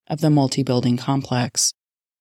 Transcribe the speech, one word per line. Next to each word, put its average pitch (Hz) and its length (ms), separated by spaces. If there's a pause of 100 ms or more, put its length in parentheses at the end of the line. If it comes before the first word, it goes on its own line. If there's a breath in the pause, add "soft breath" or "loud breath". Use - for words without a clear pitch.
of 151 120
the 156 120
multi-building 127 680
complex. 135 760 (480)